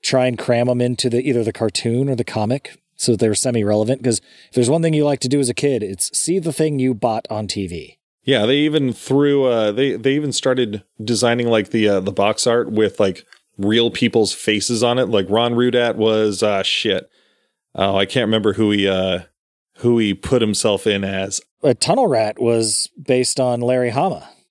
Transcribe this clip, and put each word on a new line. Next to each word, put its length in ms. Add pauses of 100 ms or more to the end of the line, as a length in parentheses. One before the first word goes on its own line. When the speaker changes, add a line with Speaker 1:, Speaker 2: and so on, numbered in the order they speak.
Speaker 1:
try 240
and 120
cram 300
'em 120
into 300
the, 80 (100)
either 140
the 100
cartoon 560
or 60
the 100
comic, 540 (180)
so 160
that 80
they 80
were 60
semi-relevant. 680
'Cause 140 (300)
if 40
there's 180
one 120
thing 120
you 100
like 160
to 80
do 120
as 80
a 60
kid, 280
it's 340
see 220
the 140
thing 260
you 160
bought 360
on 180
T 180
V. 320 (240)
Speaker 2:
Yeah, 240
they 120
even 340
threw, 540
uh, 260
they, 240
they 180
even 160
started 540 (180)
designing, 460
like, 220
the, 180
uh, 120
the 120
box 340
art 240
with, 300
like, 260 (320)
real 320
people's 420
faces 520
on 140
it. 80
Like, 220
Ron 260
Rudat 420
was, 460
uh, 200
shit. 460 (680)
Oh, 220
I 100
can't 200
remember 260
who 180
he, 160
uh, 340 (580)
who 200
he 160
put 280
himself 440
in 160
as. 380 (220)
Speaker 1:
A 120
Tunnel 320
Rat 320
was 500 (140)
based 380
on 220
Larry 280
Hama. 380 (220)